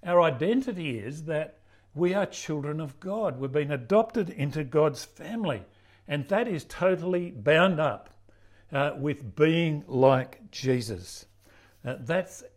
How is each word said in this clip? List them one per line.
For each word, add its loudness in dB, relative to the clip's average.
Our 4
identity 0
is -10
that -6
we 0
are 2
children -6
of -10
God. -4
We've -6
been 0
adopted 2
into -4
God's 2
family, -6
and -4
that 2
is -4
totally 0
bound 4
up, -2
uh, 0
with -6
being 2
like 4
Jesus. -4
Uh, -6
that's -4